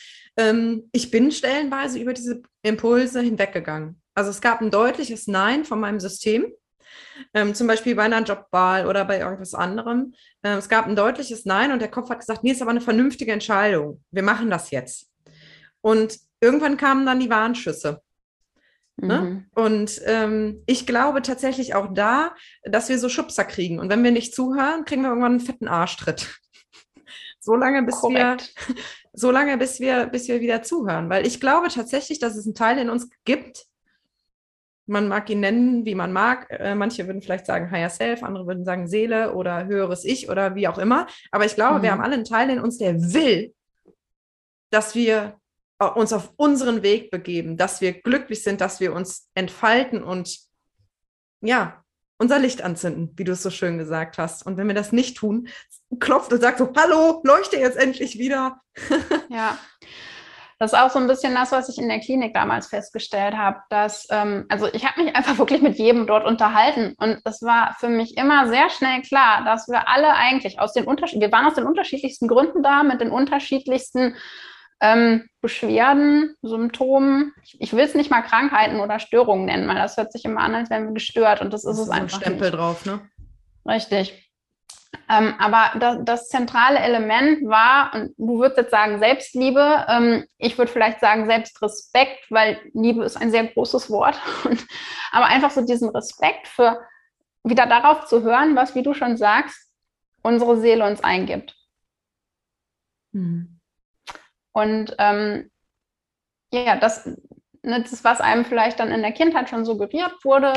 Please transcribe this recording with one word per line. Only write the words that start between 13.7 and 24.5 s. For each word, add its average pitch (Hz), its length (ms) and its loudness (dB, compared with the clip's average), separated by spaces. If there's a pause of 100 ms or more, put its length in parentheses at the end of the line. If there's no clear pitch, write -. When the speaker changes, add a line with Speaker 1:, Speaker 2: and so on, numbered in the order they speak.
Speaker 1:
Wir 190 120 -4
machen 220 260 0
das 170 220 -4
jetzt.“ - 380 -10 (720)
Und 220 380 0 (220)
irgendwann 277 360 4
kamen 269 280 2
dann 254 140 0
die 254 100 -2
Warnschüsse. 214 720 -4 (960)
Ne? 214 240 -2
Speaker 2:
Mhm. 185 240 -6 (100)
Speaker 1:
Und, 214 500 -2
ähm, 214 600 -2
ich 254 200 -2
glaube 254 360 0
tatsächlich 262 540 -4
auch 196 180 -4
da, 240 420 0 (280)
dass 226 260 -2
wir 254 100 0
so 247 100 -4
Schubser 247 340 -4
kriegen. 170 360 -6
Und 185 100 -4
wenn 226 140 2
wir 240 80 4
nicht 233 240 -2
zuhören, 277 500 -2